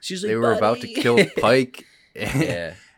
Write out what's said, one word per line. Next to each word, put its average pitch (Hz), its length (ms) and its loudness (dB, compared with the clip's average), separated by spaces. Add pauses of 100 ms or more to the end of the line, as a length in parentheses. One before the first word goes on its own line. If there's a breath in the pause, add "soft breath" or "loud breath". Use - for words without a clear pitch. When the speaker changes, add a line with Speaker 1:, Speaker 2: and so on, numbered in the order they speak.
Speaker 1:
She's 185 220 -10
Speaker 2:
They 208 140 -2
Speaker 1:
like, - 60 -2
Speaker 2:
were 233 100 2
about 120 300 0
to 127 40 -10
Speaker 1:
"Buddy." 214 80 -14
<laughs> - 80 -4
Speaker 2:
kill 120 240 4 (140)
Pike. 127 500 2
<laughs> - 240 -20
Speaker 1:
Yeah. 87 600 -4 (240 loud breath)